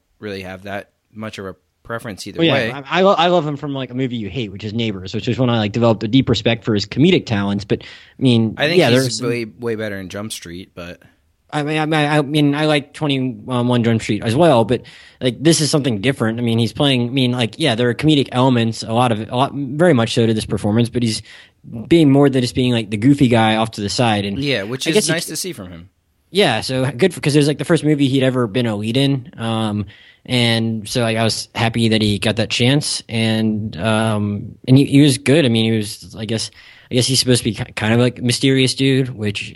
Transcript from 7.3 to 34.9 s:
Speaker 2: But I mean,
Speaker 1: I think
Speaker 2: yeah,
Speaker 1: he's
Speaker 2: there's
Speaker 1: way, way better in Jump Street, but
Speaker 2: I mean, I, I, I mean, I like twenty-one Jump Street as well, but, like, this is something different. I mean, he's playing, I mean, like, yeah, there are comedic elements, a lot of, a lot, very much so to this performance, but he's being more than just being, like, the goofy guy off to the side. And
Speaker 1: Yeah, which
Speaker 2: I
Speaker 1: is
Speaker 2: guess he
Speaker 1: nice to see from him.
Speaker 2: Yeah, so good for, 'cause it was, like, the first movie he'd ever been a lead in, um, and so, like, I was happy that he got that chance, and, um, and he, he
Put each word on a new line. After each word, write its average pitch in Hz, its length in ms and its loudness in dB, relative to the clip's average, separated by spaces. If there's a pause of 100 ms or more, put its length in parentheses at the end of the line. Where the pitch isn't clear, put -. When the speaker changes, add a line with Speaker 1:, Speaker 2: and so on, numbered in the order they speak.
Speaker 2:
But - 180 -4
I - 380 -16
mean, 113 360 2
Speaker 1:
I 139 100 -2
think 175 120 2
Speaker 2:
yeah, 143 100 4
Speaker 1:
he's 120 300 2
Speaker 2:
there's - 20 -6
Speaker 1:
way, 120 240 -4
way 117 300 -8
better 107 240 -8
in 92 100 -12
Jump 104 220 -10
Street, 90 420 -14
but 85 280 -16 (500)
Speaker 2:
I 147 120 -4
mean, 156 300 -2
I, 151 120 2
I, 151 120 2
I 151 40 4
mean, 147 340 2
I 156 100 0
like 147 280 0
twenty-one 123 880 -2
Jump 113 180 2
Street 104 220 -4
as 113 120 0
well, 143 300 6
but, 113 180 -2 (380)
like, 127 220 -2
this 165 180 4
is 143 80 0
something 127 320 0
different. 117 380 0
I - 20 -2
mean, 113 160 0
he's 117 160 0
playing, 127 360 0
I - 20 -8
mean, 127 220 0
like, 120 260 -4
yeah, 143 160 0
there 120 140 0
are 120 40 0
comedic 147 380 2
elements, 123 500 0
a 113 120 -6
lot 120 180 2
of, 104 80 -2 (100)
a 117 60 -6
lot, 131 180 0
very 147 400 2
much 113 220 2
so 117 100 2
to 113 80 2
this 107 120 -2
performance, 110 440 0
but 123 140 -4
he's 110 180 -2 (640)
being 156 240 6
more 143 180 6
than 127 120 0
just 120 140 -4
being, 127 160 0
like, 113 180 -2
the 107 80 -4
goofy 139 300 4
guy 110 300 4
off 113 140 -2
to - 100 -10
the 101 80 -4
side. 107 360 0
And 101 180 -6
Speaker 1:
Yeah, 127 200 -2
which 127 240 -8
Speaker 2:
I 165 40 -2
Speaker 1:
is - 40 -2
Speaker 2:
guess 208 120 2
he 160 60 -2
Speaker 1:
nice 165 140 -6
to 156 80 -10
see 175 180 -8
from 95 160 -14
him. 87 200 -18 (420)
Speaker 2:
Yeah, 151 300 2
so 131 300 -2
good 160 220 0
for, - 80 -12
'cause 143 140 0
it 151 40 6
was, 143 80 4
like, 147 120 -2
the 139 60 -4
first 165 180 2
movie 147 240 2
he'd 131 160 2
ever 127 240 2
been 120 180 -2
a 113 100 -2
lead 110 220 -2
in, 139 400 0
um, 110 480 -4 (400)
and 113 640 -2
so, 127 120 -2
like, 113 160 -2
I 113 60 0
was - 300 -4
happy 113 360 0
that 110 120 2
he 104 160 0
got 104 200 -2
that 107 120 -2
chance, 135 580 0
and, 110 680 -2
um, 104 800 -2 (100)
and 131 100 6
he, 139 80 6
he 139 160 4